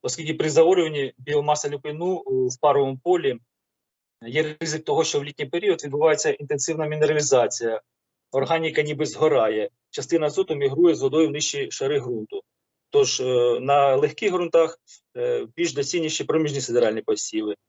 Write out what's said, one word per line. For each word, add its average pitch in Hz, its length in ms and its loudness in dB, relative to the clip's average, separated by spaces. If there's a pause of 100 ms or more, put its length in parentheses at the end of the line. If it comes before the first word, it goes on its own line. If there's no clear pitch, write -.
оскільки 156 320 -6
при 156 160 -2
заорюванні 156 680 4
біомаса 147 520 0
люпину, 151 480 -6
е, - 100 -10
в 127 340 -2
паровому 135 420 2
полі 160 340 0 (920)
є 151 320 -4
ризик 156 240 -6
того, 156 200 0
що 156 160 -2
в 139 40 -6
літній 143 220 -10
період 175 380 -2
відбувається 151 480 2
інтенсивна 151 560 -4
мінералізація, 139 960 0 (500)
органіка 156 500 0
ніби 147 240 -2
згорає, 113 640 2 (200)
частина 156 360 -2
азоту 160 300 -2
мігрує 143 400 4
з 120 60 -6
водою 147 260 2
в 139 40 -2
нижчі 143 400 -6
шари 143 280 -2
ґрунту. 113 420 -8 (480)
Тож, 139 300 2
е, 123 400 2
на 139 360 4
легких 151 380 0
ґрунтах, 165 460 2 (380)
е, 120 380 -2
більш 170 180 -2
доцільніші 156 500 -4
проміжні 147 380 0
сидеральні 117 400 2
посіви. 107 540 -4 (140)